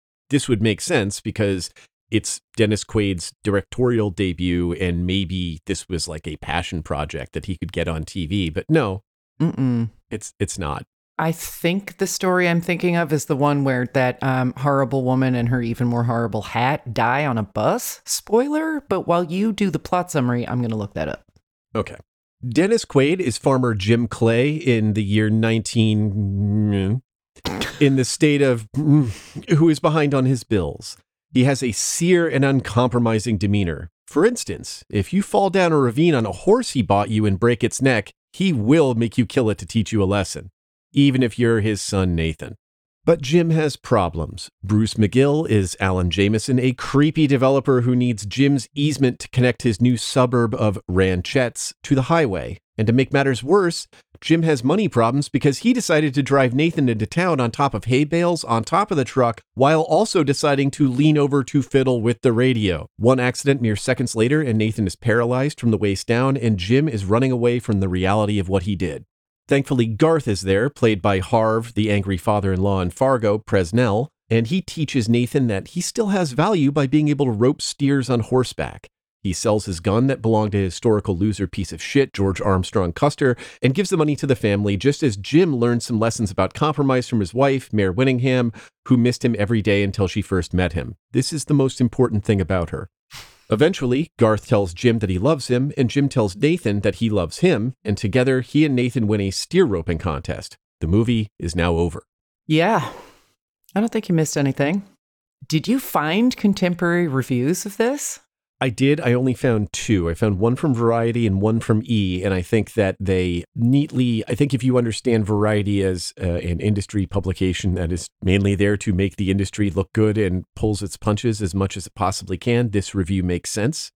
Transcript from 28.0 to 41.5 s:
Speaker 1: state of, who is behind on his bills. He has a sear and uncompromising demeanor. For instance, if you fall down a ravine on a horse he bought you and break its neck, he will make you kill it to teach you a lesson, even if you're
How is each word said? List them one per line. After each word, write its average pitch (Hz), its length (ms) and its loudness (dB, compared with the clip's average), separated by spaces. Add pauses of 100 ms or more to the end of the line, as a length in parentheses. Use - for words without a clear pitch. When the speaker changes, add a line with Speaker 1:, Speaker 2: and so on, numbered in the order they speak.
Speaker 1:
state 147 360 0
of, 123 260 2 (100)
who 147 920 2
is 151 100 2
behind 151 360 0
on 131 100 2
his 127 180 0
bills. 87 540 -4 (380)
He 123 100 4
has 139 180 2
a 123 100 0
sear 170 540 2
and 135 180 0
uncompromising 120 920 0
demeanor. 98 520 -2 (160)
For 156 180 2
instance, - 640 -4
if 101 240 -2
you 196 100 2
fall 196 280 0
down 175 220 2
a 156 60 4
ravine 139 360 2
on 120 100 0
a 95 80 -4
horse 220 380 0
he - 100 -2
bought 101 300 0
you 107 160 0
and 95 120 0
break 117 240 0
its 120 200 -2
neck, 123 300 0 (200)
he 185 200 0
will 131 420 2
make 113 240 -2
you 117 80 2
kill 117 240 0
it 98 80 -2
to 92 80 -14
teach - 260 -2
you 104 100 2
a 95 40 2
lesson, 95 440 -4 (400)
even 135 320 4
if 117 160 -2
you're 117 220 2